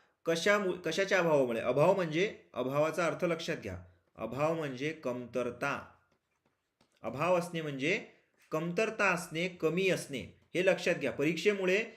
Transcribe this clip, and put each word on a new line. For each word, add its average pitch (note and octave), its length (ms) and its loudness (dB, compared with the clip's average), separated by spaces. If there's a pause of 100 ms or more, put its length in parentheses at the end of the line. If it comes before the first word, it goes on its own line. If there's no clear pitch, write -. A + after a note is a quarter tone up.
(260)
कशा F#3 320 4
मु-, F#3 260 0
कशाच्या F#3+ 340 2
अभावामुळे? C#3 420 4
अभाव D3 340 4
म्हणजे, F3+ 420 0 (180)
अभावाचा D3+ 520 0
अर्थ D3+ 180 -2
लक्षात E3 320 -2
घ्या, G2 220 -8 (380)
अभाव C3+ 380 -2
म्हणजे D3 380 -4
कमतरता. B2 960 -4 (1120)
अभाव C#3+ 360 0
असणे E3+ 220 -4
म्हणजे D3+ 440 -2 (460)
कमतरता F3+ 540 -2
असणे, F3 440 -2
कमी F3 400 0
असणे, C#3 300 -2 (360)
हे F3+ 120 2
लक्षात F3 280 2
घ्या. C3+ 180 -2
परीक्षेमुळे F#3 720 2 (120)